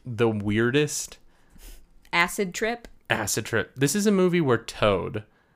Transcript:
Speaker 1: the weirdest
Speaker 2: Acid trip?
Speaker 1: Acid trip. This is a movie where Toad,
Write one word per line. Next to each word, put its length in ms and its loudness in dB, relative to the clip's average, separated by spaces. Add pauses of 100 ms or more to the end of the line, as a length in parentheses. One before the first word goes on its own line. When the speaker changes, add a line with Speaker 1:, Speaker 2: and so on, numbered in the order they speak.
Speaker 1:
the 240 0
weirdest 880 0 (960)
Speaker 2:
Acid 420 0
trip? 340 -4 (200)
Speaker 1:
Acid 380 -2
trip. 300 -2
This 180 0
is 120 0
a 60 4
movie 280 2
where 180 2
Toad, 640 -2 (340)